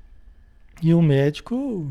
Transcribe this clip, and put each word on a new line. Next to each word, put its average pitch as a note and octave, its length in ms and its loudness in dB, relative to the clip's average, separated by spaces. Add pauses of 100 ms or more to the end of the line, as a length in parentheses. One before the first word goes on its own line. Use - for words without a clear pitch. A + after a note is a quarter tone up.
(800)
E E3 140 2
o E3+ 80 4
médico, D#3 880 -2